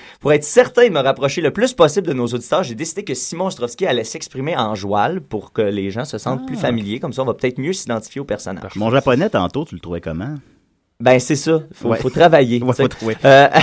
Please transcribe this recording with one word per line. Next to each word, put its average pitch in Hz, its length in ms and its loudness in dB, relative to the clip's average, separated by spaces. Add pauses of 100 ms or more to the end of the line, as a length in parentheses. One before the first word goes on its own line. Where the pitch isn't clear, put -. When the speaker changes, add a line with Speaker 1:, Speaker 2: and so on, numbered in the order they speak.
(200)
Speaker 1:
pour 147 140 2
être 151 100 2
certain 247 440 4
de 190 60 -2
me 147 60 0
rapprocher 135 400 0
le 147 120 0
plus 247 200 0
possible 165 360 2
de 156 60 0
nos 123 140 -2
auditeurs, 127 360 -2
j'ai 120 120 -10
décidé 160 280 -8
que 143 100 -8
Simon 165 320 -6
Ostrovski 180 400 -6
allait 127 180 0
s'exprimer 143 540 -8
en 110 180 -2
joual 104 460 -2
pour - 320 -12
que 113 80 0
les 101 300 -2
gens 117 120 -6
se 120 140 -10
sentent 127 260 -6
Speaker 2:
Ah. 131 40 -12
Speaker 1:
plus 131 100 -8
familiers. 117 420 -4
Comme 139 140 -8
ça, 131 80 -4
on 135 40 -4
va 117 100 -2
peut-être 127 240 -4
mieux 156 140 -4
s'identifier 120 460 -6
au 139 60 -8
personnage. 95 500 -8
Speaker 2:
Mon 107 140 -4
japonais, 135 400 2
tantôt, 107 340 -2
tu 92 120 -12
le 85 60 -14
trouvais 85 200 -8
comment ? 95 340 -8 (640)
Speaker 1:
Ben, 127 180 6
c'est 139 180 -2
ça. 156 280 0 (100)
Faut, - 160 -6
Speaker 2:
Ouais. 113 80 2
Speaker 1:
faut 127 140 -2
travailler, 147 480 6
Speaker 2:
<laughs> - 20 -2
Ouais, 127 80 0
Speaker 1:
tu 123 60 0
sais. 139 80 0
Speaker 2:
faut 123 60 4
trouver. 110 360 -4
Speaker 1:
Euh, 139 220 10 (160)